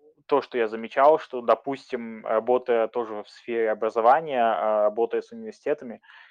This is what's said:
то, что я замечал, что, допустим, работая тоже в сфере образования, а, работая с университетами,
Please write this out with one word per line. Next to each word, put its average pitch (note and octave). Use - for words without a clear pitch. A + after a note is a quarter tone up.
то, C3+
что -
я A2+
замечал, C3+
что, -
допустим, A#2
работая A2+
тоже A2
в -
сфере A2+
образования, A#2
а, G#2+
работая A2+
с -
университетами, A2+